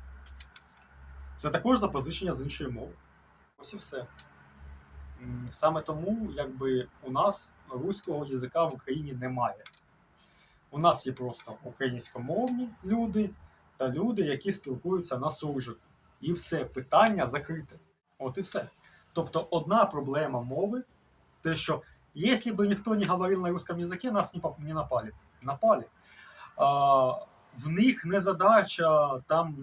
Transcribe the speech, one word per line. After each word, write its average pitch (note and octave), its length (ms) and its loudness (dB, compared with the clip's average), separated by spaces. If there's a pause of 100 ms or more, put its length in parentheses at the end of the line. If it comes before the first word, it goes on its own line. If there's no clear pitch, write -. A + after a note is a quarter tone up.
(1400)
Це D3+ 120 -4
також A3+ 300 4
запозичення D#3 540 -2
з B2+ 80 -6
іншої C#3 280 -6
мови. A2+ 240 -10 (640)
Ось - 160 -20
і G#2 40 -10
все. B2 300 -10 (1120)
М, B2 300 -10
саме D#3 300 0
тому, F3+ 500 -4
якби, C3 560 -2 (160)
у C3 80 -8
нас F#3 400 0 (180)
руського D3 560 -6
язика C3+ 400 -2
в C#3 80 -2
Україні C#3 400 -6
немає. B2 500 -4 (1080)
У C#3+ 80 -6
нас D#3+ 280 4
є B2+ 60 -2
просто B2 500 -10
українськомовні D3+ 1040 -4 (160)
люди G#3+ 440 0 (480)
та C3 120 0
люди, G3 320 0
які D3 300 0
спілкуються E3+ 680 -4
на D3 140 -2
суржику. C3+ 480 -6 (420)
І E3+ 120 -2
все, E3+ 320 -4
питання E3+ 600 4
закрите. D3 500 -6 (420)
От C3 200 -6
і G3 40 -4
все. - 280 -6 (440)
Тобто - 380 -2
одна F3+ 340 4
проблема C3+ 560 -2
мови: F#3 420 -2 (580)
те, D#3+ 140 0
що D#3 260 -2 (320)
якщо A3 400 0
б G3+ 140 2
ніхто G#3 280 0
не G3+ 100 2
говорив F#3 360 2
на F3+ 80 0
русском F3 300 -4
язикі, F3+ 320 -4
нас G3+ 220 0
не E3+ 80 -8
поп-, D3+ 180 -6
не D3+ 140 -8
напали. B2 380 -2 (300)
Напали. C#3 440 4 (680)
А, C#3 560 6 (460)
в C3 100 -8
них G#3 380 4
не F#3 140 2
задача E3+ 1000 4
там D#3+ 440 0